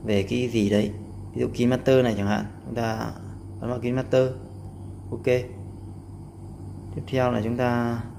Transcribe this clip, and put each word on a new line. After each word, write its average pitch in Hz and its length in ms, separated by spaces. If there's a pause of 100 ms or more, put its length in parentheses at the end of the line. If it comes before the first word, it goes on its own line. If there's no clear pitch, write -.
về 104 200
cái 123 240
gì 110 220
đấy, 104 220 (420)
ví 120 80
dụ 123 120
Key 120 120
Master 127 380
này 117 140
chẳng 101 100
hạn, 107 180 (200)
chúng 123 100
ta 113 360 (500)
ấn 117 80
vào 123 100
Key 123 120
Master. 131 380 (840)
Ok. - 140 (1700)
Tiếp - 120
theo 127 240
là 117 120
chúng 120 140
ta 120 440 (180)